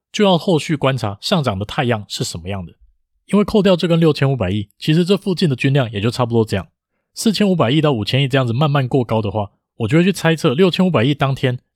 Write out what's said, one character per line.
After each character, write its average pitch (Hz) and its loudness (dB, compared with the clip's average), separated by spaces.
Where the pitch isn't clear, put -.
就 208 0
要 185 4
后 160 0
续 151 -4
观 135 0
察 101 -6
上 175 0
涨 110 -2
的 101 -6
太 - -4
阳 113 -2
是 - -8
什 - -8
么 90 -12
样 98 -8
的。 71 -20
因 196 0
为 208 4
扣 214 2
掉 185 4
这 180 -2
根 165 2
六 160 4
千 139 0
五 139 0
百 101 -2
亿， 104 -4
其 - 0
实 170 4
这 190 2
附 190 -4
近 175 0
的 147 -2
均 135 0
量 131 0
也 104 -6
就 113 0
差 123 -2
不 110 -4
多 113 4
这 101 -4
样。 87 -6
四 - 0
千 202 0
五 185 2
百 131 2
亿 156 2
到 147 2
五 107 -2
千 127 0
亿 143 0
这 127 0
样 131 2
子 117 0
慢 143 0
慢 139 0
过 127 0
高 110 -2
的 104 -4
话， 104 -6
我 113 -4
就 143 2
会 175 4
去 196 2
猜 165 0
测 151 0
六 180 2
千 185 2
五 185 2
百 120 2
亿 143 2
当 135 0
天 127 -4